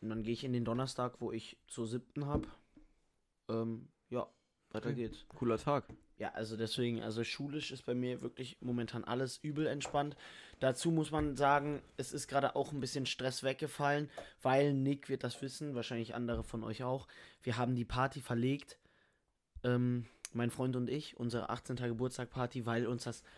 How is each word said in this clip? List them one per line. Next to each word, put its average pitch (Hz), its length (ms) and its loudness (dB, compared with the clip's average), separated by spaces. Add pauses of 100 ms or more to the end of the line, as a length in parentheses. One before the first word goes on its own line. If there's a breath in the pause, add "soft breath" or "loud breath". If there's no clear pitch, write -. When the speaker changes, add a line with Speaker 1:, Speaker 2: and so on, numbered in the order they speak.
Speaker 1:
Und 107 100 -4
dann 113 120 -4
geh 107 80 -2
ich 120 140 -2
in 131 80 0
den 120 120 2
Donnerstag, 123 560 -2
wo 117 120 -2
ich - 340 -8
zur 117 220 -6
siebten 127 380 -4
hab. 151 200 0 (1000)
Ähm, 113 400 -2 (220)
ja, 123 180 -4 (420)
weiter 110 200 -4
Speaker 2:
Okay. 139 40 2
Speaker 1:
geht's. 117 400 -4
Speaker 2:
Cooler 113 240 4
Tag. 143 300 2 (300)
Speaker 1:
Ja, 107 160 -2
also 110 220 -4
deswegen, 113 460 2
also 110 220 0
schulisch 143 480 -4
ist 131 120 -10
bei 123 120 2
mir 123 260 0
wirklich 123 380 -6
momentan 120 420 -2
alles 127 360 -2
übel 151 280 0
entspannt. 143 480 0 (460 loud breath)
Dazu 135 320 2
muss 156 180 2
man 151 240 2
sagen, 143 480 4 (140)
es - 160 -4
ist 147 160 -4
gerade 139 260 4
auch 139 160 2
ein 143 80 -4
bisschen 131 280 0
Stress 127 360 -2
weggefallen, 143 680 2 (320 loud breath)
weil 139 320 6
Nick 139 360 2
wird 135 160 0
das - 180 -2
wissen, 139 320 -4
wahrscheinlich 117 400 -2
andere 117 300 0
von 113 180 -6
euch 110 220 -4
auch. 131 240 -2 (340 loud breath)
Wir 117 140 0
haben 123 180 2
die 120 100 2
Party 131 360 0
verlegt, 123 580 0 (840 soft breath)
ähm, 123 420 2 (260 loud breath)
mein 120 200 0
Freund 131 240 0
und 123 120 0
ich, 147 280 -4
unsere 120 340 0
achtzehnter 123 380 -2
Geburtstag-Party, 123 800 -2
weil 117 200 2
uns 120 160 0
das - 220 -6 (140 loud breath)